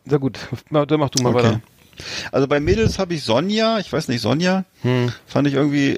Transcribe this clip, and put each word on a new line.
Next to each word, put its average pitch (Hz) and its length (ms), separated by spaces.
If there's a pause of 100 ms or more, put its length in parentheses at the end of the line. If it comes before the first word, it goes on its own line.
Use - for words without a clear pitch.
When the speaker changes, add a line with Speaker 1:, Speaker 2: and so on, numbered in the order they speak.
Speaker 1:
na 139 140
gut, 135 200 (320)
na, 147 160
dann 156 140
mach 135 100
du 127 120
mal 120 120
Speaker 2:
Okay. 120 100
Speaker 1:
weiter. 110 160 (720)
Speaker 2:
Also 135 160
bei 143 100
Mädels 190 400
hab 190 120
ich 156 120
Sonja, 214 560
ich - 140
weiß 156 160
nicht, 120 140
Sonja, 180 420 (160)
Speaker 1:
Hm. 123 320 (140)
Speaker 2:
fand 135 200
ich 139 80
irgendwie, 143 440